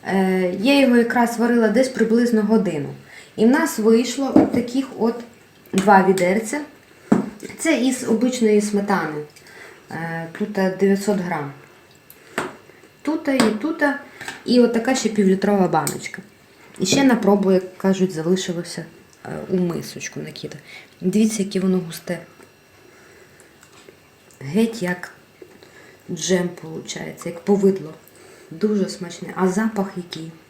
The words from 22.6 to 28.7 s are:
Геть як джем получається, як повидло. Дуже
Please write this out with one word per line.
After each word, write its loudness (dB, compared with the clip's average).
Геть -2
як -8
джем -2
получається, -12
як -12
повидло. 2
Дуже -2